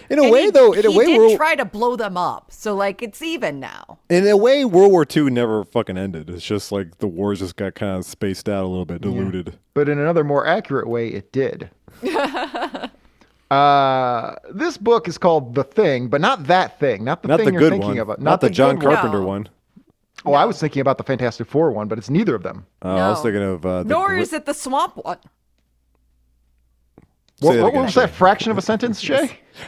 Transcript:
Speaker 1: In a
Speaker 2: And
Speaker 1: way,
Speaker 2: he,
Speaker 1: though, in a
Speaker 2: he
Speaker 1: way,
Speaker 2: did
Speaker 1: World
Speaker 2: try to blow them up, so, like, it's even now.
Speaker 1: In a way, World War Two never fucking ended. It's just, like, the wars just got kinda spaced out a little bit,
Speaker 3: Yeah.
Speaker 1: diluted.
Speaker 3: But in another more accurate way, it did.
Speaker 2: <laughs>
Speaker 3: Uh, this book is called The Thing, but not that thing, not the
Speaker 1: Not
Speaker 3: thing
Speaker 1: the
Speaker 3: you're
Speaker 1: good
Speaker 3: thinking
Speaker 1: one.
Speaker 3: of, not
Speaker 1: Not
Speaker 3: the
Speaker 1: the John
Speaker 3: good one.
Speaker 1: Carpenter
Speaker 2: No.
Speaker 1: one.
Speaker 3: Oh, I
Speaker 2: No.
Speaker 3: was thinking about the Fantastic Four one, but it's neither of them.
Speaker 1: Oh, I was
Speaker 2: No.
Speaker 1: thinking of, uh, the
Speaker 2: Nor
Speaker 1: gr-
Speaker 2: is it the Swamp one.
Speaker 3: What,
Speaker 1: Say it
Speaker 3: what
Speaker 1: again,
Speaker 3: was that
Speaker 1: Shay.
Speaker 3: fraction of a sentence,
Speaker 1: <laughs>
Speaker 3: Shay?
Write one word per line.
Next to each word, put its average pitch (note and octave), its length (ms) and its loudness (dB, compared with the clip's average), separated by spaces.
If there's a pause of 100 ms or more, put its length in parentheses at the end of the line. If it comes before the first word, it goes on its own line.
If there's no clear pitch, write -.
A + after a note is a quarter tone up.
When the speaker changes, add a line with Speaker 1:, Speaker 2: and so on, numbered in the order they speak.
(100)
Speaker 1:
In C#4 80 2
a D4 40 6
Speaker 2:
And A#3 100 6
Speaker 1:
way, C#4 120 6
Speaker 2:
he, G#4 60 4
Speaker 1:
though, B3+ 220 8
in G3+ 120 2
a A3 60 4
Speaker 2:
he F#3 80 4
Speaker 1:
way, A#3+ 80 6
Speaker 2:
did D#4 120 4
Speaker 1:
World A3 180 6
Speaker 2:
try D#4+ 180 0
to C4 120 -2
blow A#3+ 280 -4
them G3+ 220 -6
up, D#3 340 -4
so, - 240 -6
like, G3 280 -4
it's A3 200 -12
even A#3+ 380 -6
now. G1+ 380 -16 (100)
Speaker 1:
In F3+ 180 4
a G#3 100 6
way, C4 280 4
World G3 260 6
War F3 140 6
Two C#3+ 260 0
never A2+ 340 0
fucking G2+ 320 -4
ended. F2 340 -8
It's F2 140 -14
just, G#2 280 -6
like, F#2+ 260 -8
the A2 80 -4
wars G2 340 -4
just F#2 160 -8
got F#2+ 200 -6
kinda F#2+ 260 -6
spaced - 460 -8
out G2 160 -4
a - 20 -4
little F#2 200 -6
bit, E2+ 180 -10
Speaker 3:
Yeah. G2 80 -4
Speaker 1:
diluted. F#2 460 -8 (160)
Speaker 3:
But C#3+ 140 0
in D3 100 -2
another D#3 260 0
more C#3+ 220 -2
accurate C#3 420 -2
way, A#2 200 -4
it - 220 -12
did. C3 400 -4 (320)
Speaker 2:
<laughs> C#4+ 880 -6 (580)
Speaker 3:
Uh, C3+ 840 2 (160)
this C#4+ 260 -6
book A3+ 300 0
is E3+ 120 -8
called D3 360 0
The C#3 80 0
Thing, C3+ 460 0
but C#3+ 120 0
not F#3 280 -2
that F3 320 0
thing, A2+ 240 0
not C#3+ 180 -4
the G#3+ 60 -6
Speaker 1:
Not D3 80 4
Speaker 3:
thing G#3+ 100 0
Speaker 1:
the F#3+ 60 4
Speaker 3:
you're F3 80 0
Speaker 1:
good D#3 140 6
Speaker 3:
thinking G#2 160 -2
Speaker 1:
one. G2+ 100 -4
Speaker 3:
of, G#2 80 -6
not - 120 -8
Speaker 1:
Not D#3+ 200 0
Speaker 3:
the B2 80 2
Speaker 1:
the G2 60 0
John C3+ 200 4
Speaker 3:
good C#3+ 140 -2
one. D3 80 4
Speaker 1:
Carpenter G#2 240 -2
Speaker 2:
No. F#2+ 60 -4
Speaker 1:
one. G2 220 -6 (760)
Speaker 3:
Oh, C#3+ 100 2
I C#3+ 60 6
Speaker 2:
No. G3+ 80 4
Speaker 3:
was A3 100 -8
thinking D3 220 -4
about C3 180 0
the A2+ 60 -12
Fantastic A#2+ 420 -4
Four D#3 240 0
one, G#2+ 160 -4
but G#2+ 100 -6
it's A2 140 -10
neither E3+ 240 0
of F#2 80 -6
them. F#2 240 -12 (160)
Speaker 1:
Oh, F#2 140 -6
I F#2 140 2
was G#2+ 80 -2
Speaker 2:
No. - 40 -8
Speaker 1:
thinking G#2 220 -2
of, F2+ 200 -6
uh, F2+ 200 -4
the - 60 -6
Speaker 2:
Nor F4+ 180 0
Speaker 1:
gr- G4 80 -2
Speaker 2:
is F4+ 160 -4
it D4+ 140 -10
the C#4+ 60 -4
Swamp C#4+ 440 -6
one. - 220 -12 (2250)
Speaker 3:
What, D3 120 6
Speaker 1:
Say A#2+ 60 4
it A2+ 40 4
Speaker 3:
what G3+ 60 4
Speaker 1:
again, C4 160 0
Speaker 3:
was G#3 100 -4
that B3 140 4
Speaker 1:
Shay. - 80 -14
Speaker 3:
fraction G3 340 2
of G#3 80 -2
a F#3+ 40 -2
sentence, A3 380 -4
Speaker 1:
<laughs> - 0 -
Speaker 3:
Shay? C4 380 -2 (300)